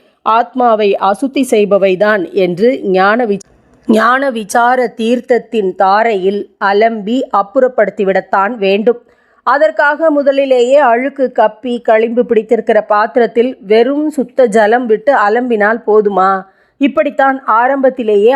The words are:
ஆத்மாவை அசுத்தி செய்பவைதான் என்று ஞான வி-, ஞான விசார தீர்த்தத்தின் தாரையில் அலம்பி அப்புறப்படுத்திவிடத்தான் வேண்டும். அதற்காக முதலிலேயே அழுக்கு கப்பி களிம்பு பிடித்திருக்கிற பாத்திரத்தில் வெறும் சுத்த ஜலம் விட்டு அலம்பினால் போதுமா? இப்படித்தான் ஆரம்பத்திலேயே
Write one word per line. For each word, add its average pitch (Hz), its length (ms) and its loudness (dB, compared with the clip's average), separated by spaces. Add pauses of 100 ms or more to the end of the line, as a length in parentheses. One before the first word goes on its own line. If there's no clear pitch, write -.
(260)
ஆத்மாவை 226 640 0 (120)
அசுத்தி 254 420 -2
செய்பவைதான் 202 800 0 (100)
என்று 185 360 0 (180)
ஞான 196 380 0
வி-, 202 160 -4 (460)
ஞான 240 420 0
விசார 240 640 0
தீர்த்தத்தின் 226 800 -2
தாரையில் 202 680 0 (240)
அலம்பி 214 540 0 (140)
அப்புறப்படுத்திவிடத்தான் 196 1200 -2
வேண்டும். 202 460 -2 (440)
அதற்காக 302 640 0
முதலிலேயே 269 760 2
அழுக்கு 254 460 0
கப்பி 233 500 -2
களிம்பு 226 420 0
பிடித்திருக்கிற 220 600 0
பாத்திரத்தில் 226 760 -2
வெறும் 247 480 0
சுத்த 254 380 -2
ஜலம் 220 380 2
விட்டு 220 340 0
அலம்பினால் 220 640 0
போதுமா? 202 480 2 (480)
இப்படித்தான் 269 560 0 (140)
ஆரம்பத்திலேயே 247 840 0